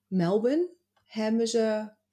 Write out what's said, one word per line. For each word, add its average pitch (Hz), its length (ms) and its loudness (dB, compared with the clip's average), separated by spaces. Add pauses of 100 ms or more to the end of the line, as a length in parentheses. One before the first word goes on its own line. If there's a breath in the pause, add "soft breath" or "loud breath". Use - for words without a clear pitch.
Melbourne 214 680 0 (300)
hebben 220 440 -2
ze 220 460 -2 (180)